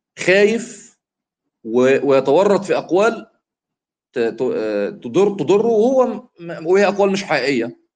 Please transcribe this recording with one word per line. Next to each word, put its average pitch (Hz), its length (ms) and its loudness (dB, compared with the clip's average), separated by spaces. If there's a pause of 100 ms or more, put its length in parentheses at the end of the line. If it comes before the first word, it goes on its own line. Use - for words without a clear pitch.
(180)
خايف 208 800 -2 (680)
و-، 127 460 2
ويتورط 160 540 2
في 135 120 -2
أقوال 196 500 -2 (840)
ت-، - 60 -6
ت-، 117 240 -2 (120)
آه، 104 360 -4
تضر، 156 460 -2
تضره 185 300 0
وهو 240 400 2 (340)
م-، 170 260 -12
وهي 190 200 4
أقوال 202 240 0
مش 190 140 -4
حقيقية، 127 540 -2 (180)